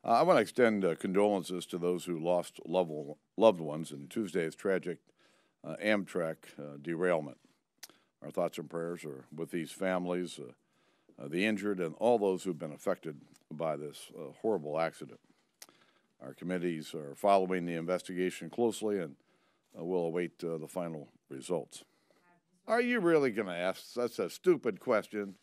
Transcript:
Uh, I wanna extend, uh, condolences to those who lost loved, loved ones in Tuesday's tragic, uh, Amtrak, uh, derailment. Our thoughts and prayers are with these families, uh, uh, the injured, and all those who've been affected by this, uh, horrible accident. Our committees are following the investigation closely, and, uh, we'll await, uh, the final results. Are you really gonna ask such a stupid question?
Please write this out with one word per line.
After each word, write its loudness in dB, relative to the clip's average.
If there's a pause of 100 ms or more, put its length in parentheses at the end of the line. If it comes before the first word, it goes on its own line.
Uh, 4
I 6
wanna 8
extend, 4
uh, 4
condolences 2
to -6
those 0
who -4
lost 0
loved, 2 (440)
loved 8
ones -6
in -12
Tuesday's -2
tragic, -2 (680)
uh, -8
Amtrak, 0 (200)
uh, -12
derailment. 0 (840)
Our -12
thoughts -2
and -8
prayers -6
are -12 (100)
with -6
these -4
families, -2
uh, -14 (680)
uh, -10
the 0
injured, -2
and -4
all 4
those 0
who've -4
been -10
affected -6 (320)
by -2
this, -12
uh, -12 (100)
horrible 0
accident. -4 (1000)
Our -14
committees -4
are -10
following 4
the -2
investigation -2
closely, 0
and, -8 (600)
uh, -10
we'll 0
await, -2
uh, -4
the -8
final -8 (180)
results. -6 (840)
Are 2
you 2
really 6
gonna -2
ask -2
such -4
a 0
stupid 2
question? 0